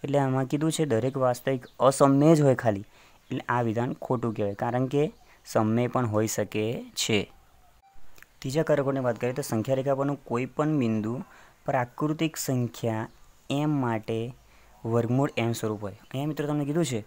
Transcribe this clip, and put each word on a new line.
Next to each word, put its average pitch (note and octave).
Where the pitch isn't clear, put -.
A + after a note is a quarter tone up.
એટલે C#3
આમાં C3
કીધું D3+
છે D#3+
દરેક B2+
વાસ્તવિક B2+
અસમય C#3
જ D3+
હોય C#3
ખાલી, G#2
એટલે C3
આ B2
વિધાન A#2
ખોટું A#2+
કહેવાય, G2+
કારણ A#2+
કે C#3+
સમય A2+
પણ B2
હોઈ G#2+
શકે G#2+
છે. -
ત્રીજા C#3
કારકોની C#3
વાત B2
કરીએ B2
તો C3+
સંખ્યા A#2+
રેખા C3+
પરનું C#3
કોઈ A#2+
પણ D3+
બિંદુ A2
પ્રાકૃતિક D3+
સંખ્યા A#2
એમ D3
માટે A2+
વર્ગમૂળ A#2
એમ A#2
સ્વરૂપ A2
હોય. G2+
અહીંયા C#3
મિત્રો D3+
તમને D3
કીધું D3+
છે C3